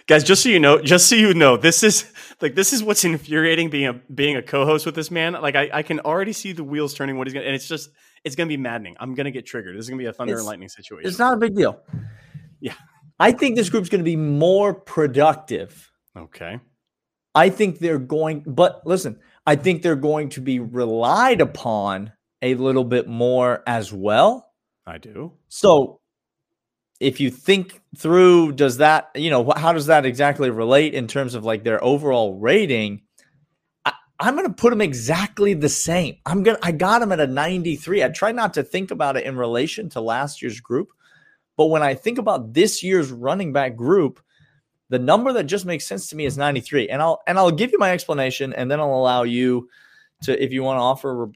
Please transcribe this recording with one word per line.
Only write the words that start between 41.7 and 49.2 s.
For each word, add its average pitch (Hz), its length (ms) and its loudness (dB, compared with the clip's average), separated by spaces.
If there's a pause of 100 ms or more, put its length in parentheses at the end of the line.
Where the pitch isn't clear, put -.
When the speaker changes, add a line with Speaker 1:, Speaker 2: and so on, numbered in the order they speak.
Speaker 2:
I 139 100 2
think 226 240 -4
about 160 380 -4
this 208 280 2
year's 175 300 0
running 139 400 -4
back 131 240 -2
group, 139 460 0 (640)
the 127 100 -2
number 208 360 2
that 208 100 -2
just 180 220 -4
makes 170 180 -6
sense - 240 -10
to 156 80 -16
me 151 80 -6
is 127 140 -4
ninety-three. 139 500 -2
And 139 140 -4
I'll, 160 240 0
and 180 120 2
I'll 185 120 6
give 202 220 -2
you 415 60 2
my 196 140 2
explanation, 135 640 -4
and 127 160 -4
then 147 100 -2
I'll 143 140 0
allow 127 300 2